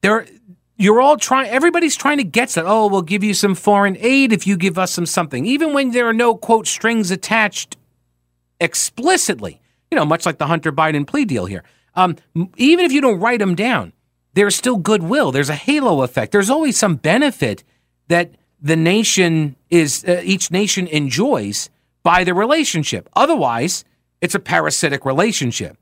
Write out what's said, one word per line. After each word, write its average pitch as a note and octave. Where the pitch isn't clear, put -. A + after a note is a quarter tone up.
There, A3
you're G#3+
all C#4+
trying, C4
everybody's E4
trying D4
to C#4
get A3
some, E3
"Oh, G#3+
we'll G3
give F#3
you G#3
some G3
foreign G3+
aid C4
if F#3+
you G3+
give F3
us F#3
some F3
something," E3
even C#4+
when C#4
there A#3+
are A3+
no, A#3
quote, A3
"strings A3
attached" G#3
explicitly, G3
you E4
know, D#3
much D#3+
like D#3+
the D3
Hunter D#3+
Biden D3+
plea C#4+
deal A#2
here. F#2+
Um, F3+
m-, F3+
even E4
if D#4+
you C#4+
don't A3+
write A#3
'em G3
down, F3
there's G3+
still B3+
goodwill. F3
There's C3+
a D3+
halo A#3
effect. B2
There's G3+
always C#4+
some F3+
benefit D#3+
that E3+
the D#3
nation E3
is, D#3+
uh, F3+
each F#3
nation F#3+
enjoys D3
by F3
the F3+
relationship. G#3
Otherwise, F3
it's F3
a G3
parasitic D#3
relationship. C3+